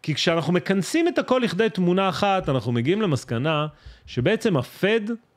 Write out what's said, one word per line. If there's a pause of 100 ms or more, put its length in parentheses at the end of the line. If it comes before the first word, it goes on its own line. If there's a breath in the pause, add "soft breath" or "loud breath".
כי
כשאנחנו
מכנסים
את
הכל
לכדי
תמונה
אחת,
אנחנו
מגיעים
למסקנה (380 soft breath)
שבעצם
הפד (360)